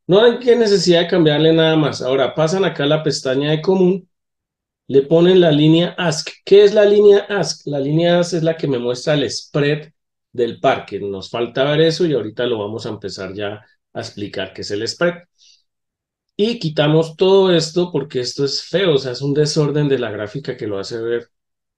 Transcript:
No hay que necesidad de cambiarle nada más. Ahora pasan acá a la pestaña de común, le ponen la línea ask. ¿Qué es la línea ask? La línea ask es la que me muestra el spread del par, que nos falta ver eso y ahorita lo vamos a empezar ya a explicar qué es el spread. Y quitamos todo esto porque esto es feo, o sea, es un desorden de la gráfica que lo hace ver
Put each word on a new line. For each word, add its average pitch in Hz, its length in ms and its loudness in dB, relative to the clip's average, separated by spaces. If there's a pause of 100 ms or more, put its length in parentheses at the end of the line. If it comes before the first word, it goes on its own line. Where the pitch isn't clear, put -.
No 202 160 4
hay 240 160 4
que 240 180 2
necesidad 180 460 2
de 175 60 -2
cambiarle 156 460 2
nada 160 220 2
más. 135 280 -2
Ahora 127 320 -2
pasan 170 300 0
acá 160 180 -4
a 143 40 0
la 156 140 0
pestaña 139 480 -2
de 156 120 0
común, 190 460 0 (800)
le 135 160 4
ponen 175 380 4
la 165 100 4
línea 160 460 2
ask. 165 320 -4 (160)
¿Qué 202 180 6
es 202 120 4
la 208 100 6
línea 208 440 6
ask? 196 360 -6
La 143 140 -6
línea 165 400 2
ask 175 160 -2
es 160 80 -2
la 160 120 0
que 160 120 -6
me 131 100 -2
muestra 123 380 -2
el 135 140 -2
spread 151 640 -4 (400)
del 120 280 -4
par, 117 260 -2
que 101 140 -10
nos 98 320 -10
falta 120 320 -4
ver 147 180 2
eso 165 240 0
y 156 80 0
ahorita 110 320 -4
lo 117 140 -2
vamos 107 260 -8
a 117 40 -6
empezar 98 440 -10
ya 104 320 -10 (280)
a 117 60 -10
explicar 101 540 -10
qué 104 80 -14
es - 80 -12
el 104 180 -6
spread. 175 360 -4 (1120)
Y 233 240 -2
quitamos 156 560 0
todo 190 360 4
esto 175 400 -2
porque 135 280 -6
esto 131 260 -4
es - 160 -6
feo, 175 320 0
o 135 60 2
sea, 127 140 -6
es 135 100 -8
un 143 100 -2
desorden 147 560 0
de 135 80 2
la 113 140 -4
gráfica 104 440 -8
que 113 120 -10
lo 98 100 -6
hace 113 220 -8
ver 117 300 -6 (480)